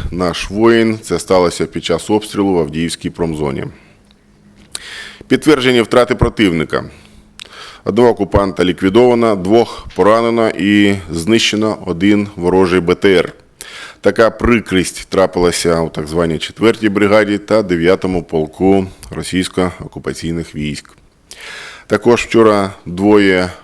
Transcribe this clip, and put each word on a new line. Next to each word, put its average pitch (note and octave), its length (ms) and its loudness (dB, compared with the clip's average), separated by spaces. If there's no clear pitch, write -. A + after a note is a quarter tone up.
наш E2+ 400 -4
воїн. A2+ 520 2
Це F2 160 -4
сталося F2 480 0
під - 180 -10
час E2 260 -4
обстрілу G2+ 440 0
в F2 40 2
Авдіївській D#2+ 520 -4
промзоні. D2+ 540 -6
Підтверджені B2+ 540 2
втрати B2 320 2
противника. F#2 680 0
Одного A#2 240 2
окупанта G2 560 -2
ліквідовано, A2 720 2
двох G#2 580 0
поранено A2+ 640 2
і G2+ 360 2
знищено G#2+ 760 0
один G2+ 500 0
ворожий F2+ 440 2
Б F2 140 0
Т F#2+ 240 2
Р. - 140 -2
Така G#2 300 2
прикрість G2 760 -2
трапилася F2 720 0
у E2 80 -2
так D#2 180 -10
званій D#2+ 320 -2
четвертій A2 500 0
бригаді G2+ 500 2
та G#2+ 240 0
дев'ятому F2+ 600 0
полку F#2 640 0
російсько-окупаційних E2 1400 -6
військ. D2 420 -10
Також A2+ 360 2
вчора G#2 500 2
двоє F#2+ 640 2